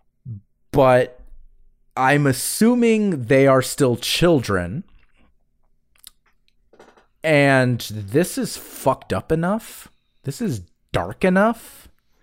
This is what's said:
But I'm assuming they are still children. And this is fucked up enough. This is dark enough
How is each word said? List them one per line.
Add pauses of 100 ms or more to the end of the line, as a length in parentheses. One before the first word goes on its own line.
(720)
But (760)
I'm
assuming
they
are
still
children. (2500)
And
this
is
fucked
up
enough. (360)
This
is (280)
dark
enough (360)